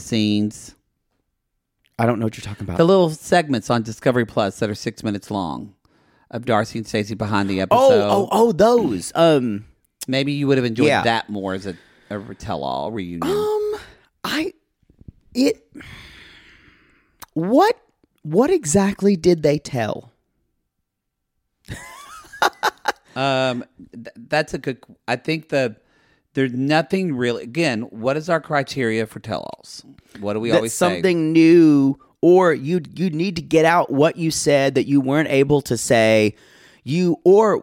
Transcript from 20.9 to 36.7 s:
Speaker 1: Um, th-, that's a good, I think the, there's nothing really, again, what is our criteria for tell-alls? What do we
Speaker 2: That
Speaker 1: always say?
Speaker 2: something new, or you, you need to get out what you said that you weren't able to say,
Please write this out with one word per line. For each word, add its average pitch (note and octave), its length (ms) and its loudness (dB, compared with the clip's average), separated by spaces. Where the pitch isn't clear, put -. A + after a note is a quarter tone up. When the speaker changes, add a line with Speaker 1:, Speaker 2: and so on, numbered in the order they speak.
Speaker 1:
Um, C3 520 -2
th-, A#2 220 -18
that's D3+ 380 -4
a E3 40 -6
good, C3 240 -8
I A#2+ 120 -4
think D#3+ 320 -6
the, B2+ 260 -2
there's C3 200 -2
nothing D#3 640 -2
really, A#2+ 260 -2
again, B2 460 -2
what A#2 260 -4
is D#3 140 -8
our E3 100 0
criteria C3 640 -2
for - 140 -14
tell-alls? - 640 -12
What G2+ 120 -4
do G#2+ 60 -4
we A#2 120 -4
Speaker 2:
That - 40 2
Speaker 1:
always A#2 160 0
say? - 60 -8
Speaker 2:
something E3+ 380 0
new, D#3+ 680 6
or F3 320 6
you, C#3 260 -4
you F#3 140 -2
need E3 260 -4
to E3 60 -8
get D#3 240 2
out E3 260 2
what C#3+ 240 2
you D#3+ 160 -2
said C#3 440 2
that B2+ 120 0
you C#3 140 4
weren't C#3 260 0
able C#3 360 2
to B2 120 -4
say, A2 600 4